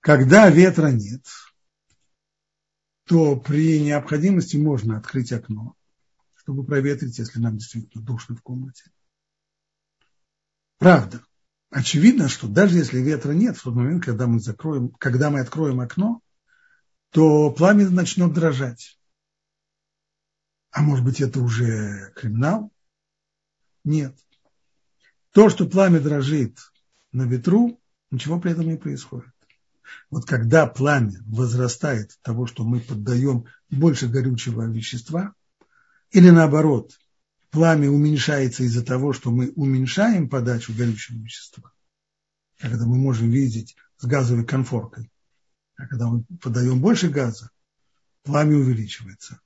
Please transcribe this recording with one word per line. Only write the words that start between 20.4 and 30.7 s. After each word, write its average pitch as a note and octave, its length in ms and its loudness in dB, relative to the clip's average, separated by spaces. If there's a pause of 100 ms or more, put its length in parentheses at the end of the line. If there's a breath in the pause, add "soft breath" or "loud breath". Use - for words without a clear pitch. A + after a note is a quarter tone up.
А D3 100 -2
может C#3 220 0
быть, C3 160 -2
это C3 200 -2
уже A2 760 -4
криминал? D3 560 -4 (1120)
Нет. D3 320 -4 (1120)
То, G#3+ 180 8
что F3+ 180 0
пламя F3 340 2
дрожит C#3+ 580 -4 (540)
на B2+ 100 -4
ветру, F3 580 0 (300)
ничего D3+ 300 -6
при F3 100 -4
этом E3 180 -4
не D#3+ 80 -4
происходит. C3+ 560 -14 (760 loud breath)
Вот - 160 -8
когда C3 400 2
пламя A#2+ 600 -2